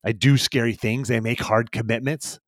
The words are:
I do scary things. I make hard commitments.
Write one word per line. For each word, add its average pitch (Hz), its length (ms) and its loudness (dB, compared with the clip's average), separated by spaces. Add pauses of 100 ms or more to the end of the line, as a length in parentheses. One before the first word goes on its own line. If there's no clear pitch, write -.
I 113 60 0
do 135 240 4
scary 117 380 0
things. 117 360 -2
I 117 120 0
make 113 180 -2
hard 113 320 0
commitments. 120 760 -4